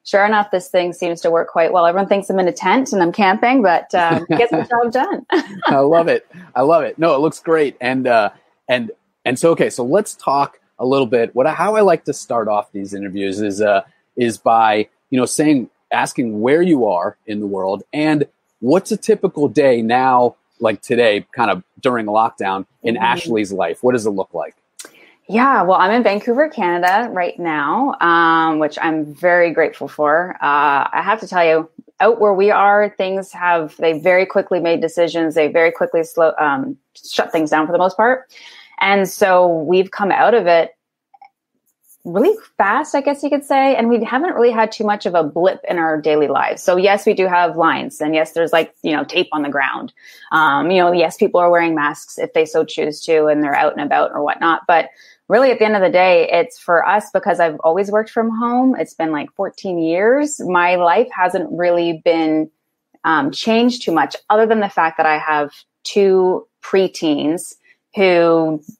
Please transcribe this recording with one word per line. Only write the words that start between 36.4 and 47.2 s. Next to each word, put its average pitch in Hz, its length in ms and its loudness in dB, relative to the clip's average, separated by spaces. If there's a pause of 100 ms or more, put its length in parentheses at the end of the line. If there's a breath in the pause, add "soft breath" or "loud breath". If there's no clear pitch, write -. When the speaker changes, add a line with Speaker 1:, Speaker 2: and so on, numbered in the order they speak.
Speaker 1:
shut - 380 -6
things 156 180 -2
down 156 160 2
for 175 60 -4
the 175 60 0
most 185 180 0
part. 254 340 0 (480 loud breath)
And 196 300 0
so 180 400 4
we've 170 420 0
come 196 220 -4
out 196 220 4
of 202 120 2
it 170 300 2 (1300)
really 240 340 2 (180)
fast, 226 380 0
I 285 60 0
guess 285 240 -2
you 285 60 -4
could 285 140 -2
say. 269 300 2
And 233 140 0
we 233 160 2
haven't 285 300 -2
really 240 180 4
had 220 180 0
too 220 140 -8
much 208 220 -4
of 175 100 -2
a 160 80 2
blip 165 440 0
in 180 100 -4
our 160 220 -2
daily 151 280 2
lives. - 340 -2
So 180 140 2
yes, 196 280 2
we 214 100 2
do 185 120 0